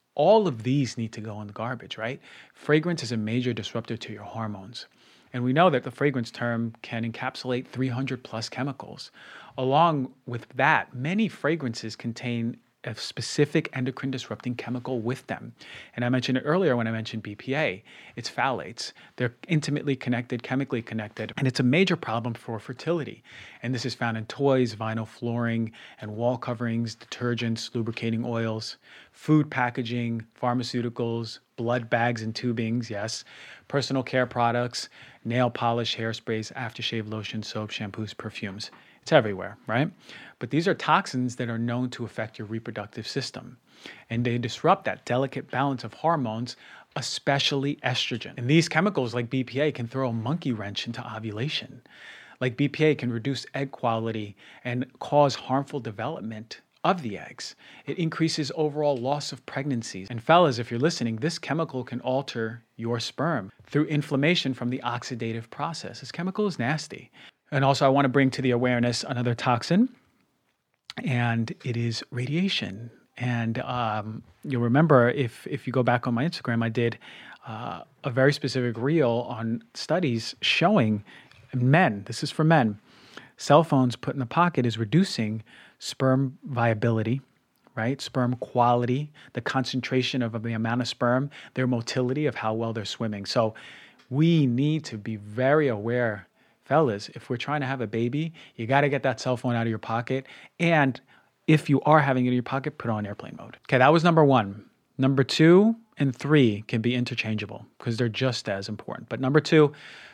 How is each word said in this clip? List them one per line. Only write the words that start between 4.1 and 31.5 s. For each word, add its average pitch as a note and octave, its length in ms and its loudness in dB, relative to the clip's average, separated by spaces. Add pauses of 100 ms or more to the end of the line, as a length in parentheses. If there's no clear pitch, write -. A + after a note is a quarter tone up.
your G#2 120 -12
hormones. G#2+ 640 -10 (460)
And B2 100 -4
we B2+ 100 2
know E3+ 160 6
that C3 140 2
the B2+ 80 -8
fragrance C3 400 0
term A#2 500 -4
can A#2 280 -6
encapsulate B2+ 580 -6
three C3 220 -2
hundred B2+ 340 -4
plus A2+ 240 -8
chemicals. - 640 -8 (460)
Along C#3 560 2 (120)
with A#2+ 300 -8
that, C3+ 400 2
many F3 320 0
fragrances C#3 680 -4
contain A#2 640 -4 (280)
a A2 100 -8
specific - 800 0
endocrine C3 380 -4
disrupting B2 420 -6
chemical B2 460 -6
with A#2+ 260 -4
them. A2+ 280 -10 (420)
And B2 100 -2
I A#2+ 40 2
mentioned B2+ 280 2
it - 80 -2
earlier D#3+ 300 4
when A#2 120 0
I A2+ 40 -2
mentioned A2 320 -6
B G#2 120 -10
P B2+ 200 -6
A. A2+ 280 -2 (320)
It's - 140 -10
phthalates. A#2 640 -4 (220)
They're A#2+ 200 -2 (120)
intimately C#3+ 480 0
connected, B2 480 -4
chemically B2+ 380 -4
connected, A2 540 -8
and C#3 120 0
it's B2+ 120 0
a C3+ 40 4
major E3+ 320 4
problem A#2 380 -4
for A2+ 260 -8
fertility. C3 640 -6 (400)
And B2 100 -4
this A#2+ 120 -6
is A#2+ 100 -4
found A#2 220 -2
in A2 100 -6
toys, C3 480 2
vinyl A2 320 -4
flooring, A#2 640 -4 (280)
and G#2+ 160 -10
wall A#2+ 220 0
coverings, A#2 580 -4
detergents, A#2+ 800 -4
lubricating A2+ 500 -4
oils, A2+ 540 -6 (340)
food D3+ 380 2
packaging, A#2+ 760 -2 (140)
pharmaceuticals, A#2 1000 -2 (160)